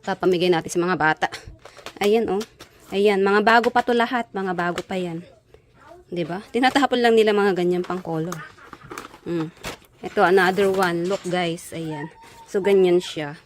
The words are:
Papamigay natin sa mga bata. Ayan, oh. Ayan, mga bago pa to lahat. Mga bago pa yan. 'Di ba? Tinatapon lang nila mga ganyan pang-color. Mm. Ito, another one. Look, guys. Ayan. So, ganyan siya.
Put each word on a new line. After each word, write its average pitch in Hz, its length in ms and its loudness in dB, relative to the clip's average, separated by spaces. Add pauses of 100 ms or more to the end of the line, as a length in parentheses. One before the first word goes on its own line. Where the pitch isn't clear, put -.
Papamigay 180 480 0
natin 165 240 0
sa 175 80 0
mga 175 160 -2
bata. 156 280 0 (760)
Ayan, 214 240 2
oh. 370 160 -2 (500)
Ayan, 196 320 2
mga 202 160 4
bago 226 320 4
pa 240 80 2
to 240 160 0
lahat. 233 400 -2
Mga 190 160 -4
bago 175 320 -4
pa 190 160 -6
yan. 175 240 -8 (880)
'Di 170 160 -4
ba? 185 240 -10
Tinatapon 254 480 2
lang 233 160 6
nila 214 160 6
mga 202 240 2
ganyan 180 240 0
pang-color. 175 560 -6 (880)
Mm. 160 240 -4 (560)
Ito, 202 160 -4
another 190 480 2
one. 180 400 -2
Look, 190 160 -4
guys. 175 480 -6
Ayan. 156 400 -10 (320)
So, - 160 -4
ganyan 185 400 4
siya. 156 460 -10